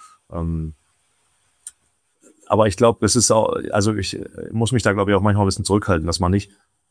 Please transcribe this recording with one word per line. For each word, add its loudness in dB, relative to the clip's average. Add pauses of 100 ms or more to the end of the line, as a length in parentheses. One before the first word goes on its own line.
(320)
Ähm, -6 (1700)
aber 2
ich -4
glaub, 4
es 2
ist 2
auch, 0 (160)
also 0
ich, -6
äh, -14
muss -2
mich 0
da, 2
glaub 0
ich, 4
auch 2
manchmal 2
ein 2
bisschen -2
zurückhalten, 0
dass -4
man 0
nicht -2 (400)